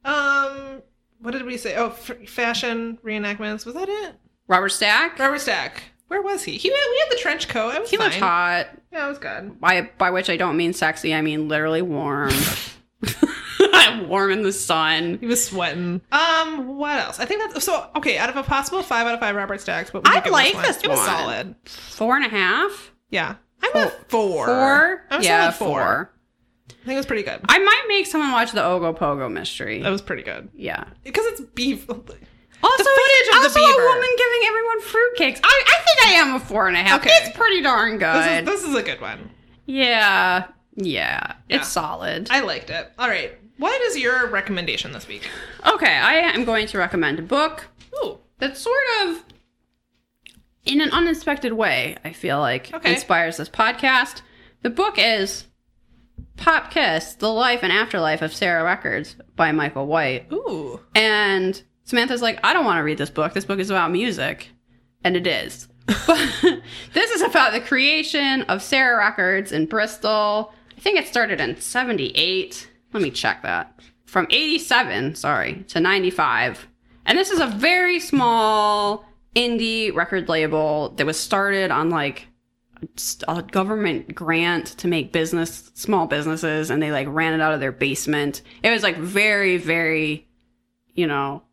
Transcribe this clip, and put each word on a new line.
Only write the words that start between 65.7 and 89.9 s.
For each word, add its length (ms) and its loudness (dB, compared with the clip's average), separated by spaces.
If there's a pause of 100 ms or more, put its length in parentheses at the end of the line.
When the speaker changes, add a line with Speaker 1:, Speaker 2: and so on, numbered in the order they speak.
Speaker 2:
<laughs> 180 0
But 540 2 (320)
this 180 2
is 120 0
about 300 4
the 80 -2
creation 800 0
of 200 -2
Sarah 360 2
Records 540 2
in 140 0
Bristol. 840 0 (240)
I 40 -20
think 180 2
it 100 -2
started 320 0
in 200 -2
seventy-eight. 1080 -2 (220)
Let 100 0
me 80 0
check 320 -4
that. 380 -6 (240)
From 260 -2
eighty-seven, 840 0
sorry, 540 -4
to 120 -4
ninety-five. 880 0 (380)
And 100 4
this 140 0
is 100 0
a 60 2
very 540 2
small 1040 2 (300)
indie 600 0
record 340 -2
label 680 0
that 100 0
was 120 -4
started 520 0
on, 180 0
like, 380 -4 (720)
just 320 -8
a 140 -4
government 720 -2
grant 520 0 (120)
to 100 -2
make 240 0
business, 640 -2
small 320 0
businesses, 640 -2
and 120 0
they, 100 -2
like, 160 -2
ran 240 0
it 80 0
out 140 2
of 60 -4
their 120 -2
basement. 720 -2 (200)
It 80 4
was, 120 0
like, 160 0
very, 580 2
very, 720 -2 (640)